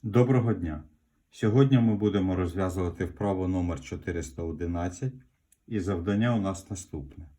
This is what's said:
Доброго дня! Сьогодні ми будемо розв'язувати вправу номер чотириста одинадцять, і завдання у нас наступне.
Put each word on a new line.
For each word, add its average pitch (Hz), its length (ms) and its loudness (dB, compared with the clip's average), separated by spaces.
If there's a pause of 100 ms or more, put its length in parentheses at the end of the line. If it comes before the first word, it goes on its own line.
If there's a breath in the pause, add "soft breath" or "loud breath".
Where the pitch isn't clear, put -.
Доброго 117 500 4
дня! 80 300 -6 (480)
Сьогодні 131 480 4
ми 113 160 4
будемо 98 400 2
розв'язувати 90 720 -2
вправу 92 420 -2
номер 90 340 -2
чотириста 85 640 -8
одинадцять, 85 720 -4 (540)
і 110 120 -4
завдання 101 560 0
у 107 60 0
нас 95 280 -6
наступне. 80 560 -12 (140)